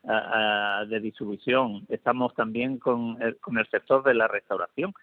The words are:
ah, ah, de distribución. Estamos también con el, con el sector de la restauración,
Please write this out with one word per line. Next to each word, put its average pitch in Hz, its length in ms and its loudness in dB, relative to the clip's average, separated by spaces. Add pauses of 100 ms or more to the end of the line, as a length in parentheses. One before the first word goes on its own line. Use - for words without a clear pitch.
ah, 107 720 0
ah, 107 40 -4
de 110 140 -4
distribución. 107 880 -2
Estamos 123 460 0
también 120 420 -2
con 120 440 0
el, 113 160 -2
con - 200 -4
el 110 120 2
sector 135 340 2
de 135 100 6
la 113 140 4
restauración, 104 760 -4